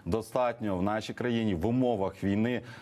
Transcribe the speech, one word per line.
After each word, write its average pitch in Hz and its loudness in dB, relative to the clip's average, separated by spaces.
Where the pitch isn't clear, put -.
достатньо 113 0
в 90 0
нашій 107 -2
країні 117 0
в 82 0
умовах 117 0
війни 110 2